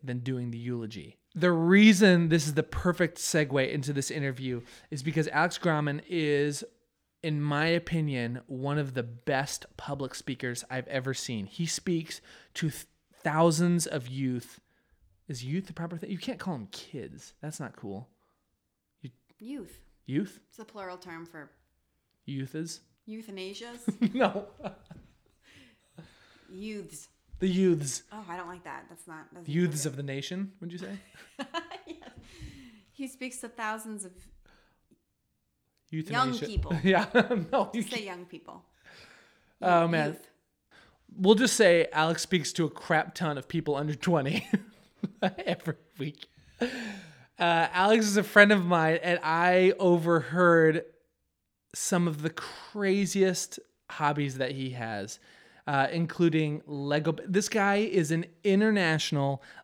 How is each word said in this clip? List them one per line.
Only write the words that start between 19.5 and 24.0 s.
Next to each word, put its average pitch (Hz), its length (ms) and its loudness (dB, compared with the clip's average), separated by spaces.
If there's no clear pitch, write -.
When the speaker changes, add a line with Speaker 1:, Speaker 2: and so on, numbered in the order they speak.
Speaker 1:
Youth? 156 340 -4
Speaker 2:
It's - 80 -20
the 220 80 -16
plural 185 320 -14
term 170 280 -16
for 156 240 -18
Speaker 1:
Youth 135 280 -8
is? 160 260 -10
Speaker 2:
Euthanasias? 214 720 -14
Speaker 1:
<laughs> 226 140 2